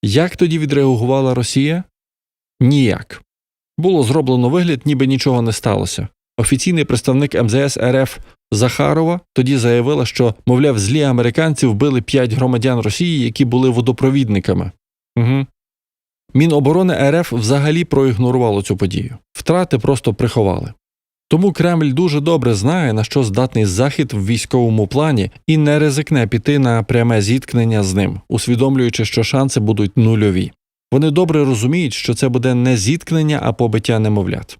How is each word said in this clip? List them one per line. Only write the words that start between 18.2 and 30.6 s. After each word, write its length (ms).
цю 160
подію. 400
Втрати 440
просто 360
приховали. 600
Тому 220
Кремль 400
дуже 300
добре 320
знає, 400
на 100
що 200
здатний 420
Захід 480
в 120
військовому 640
плані, 440
і 100
не 220
ризикне 480
піти 320
на 240
пряме 380
зіткнення 600
з 100
ним, 260
усвідомлюючи, 760
що 180
шанси 360
будуть 380
нульові. 540